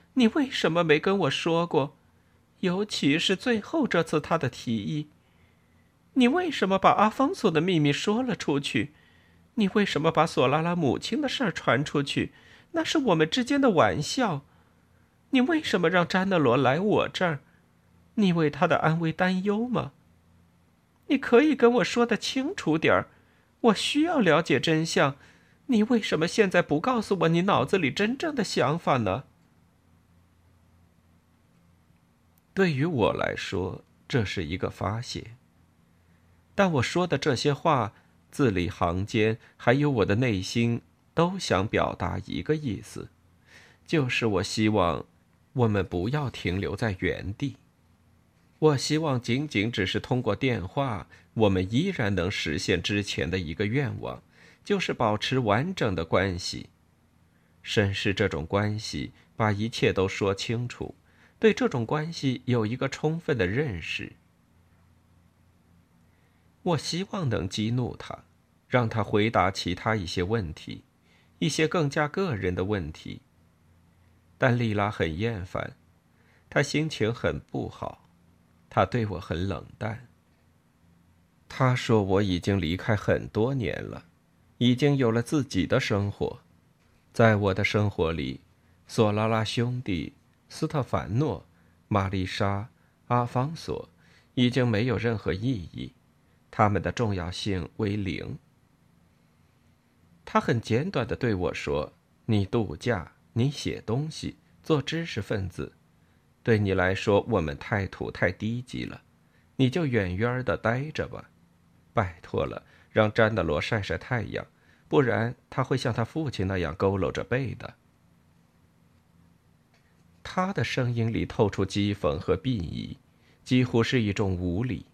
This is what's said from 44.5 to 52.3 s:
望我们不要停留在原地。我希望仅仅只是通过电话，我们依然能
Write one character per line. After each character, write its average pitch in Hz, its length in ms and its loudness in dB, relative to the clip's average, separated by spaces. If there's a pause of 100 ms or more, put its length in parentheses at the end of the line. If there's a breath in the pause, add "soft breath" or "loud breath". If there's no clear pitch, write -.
望 87 360 2 (460)
我 120 160 2
们 101 180 2
不 90 220 -2
要 139 220 -4
停 92 280 -4
留 85 160 -4
在 104 260 -2
原 85 340 -4
地。 127 240 -8 (1040)
我 151 180 6
希 151 200 0
望 143 240 0
仅 135 260 -2
仅 110 240 0
只 98 140 0
是 104 140 -2
通 123 220 -2
过 101 140 0
电 113 300 -2
话， 117 420 -4 (260 soft breath)
我 110 160 6
们 92 220 2
依 170 220 2
然 104 220 0
能 92 160 0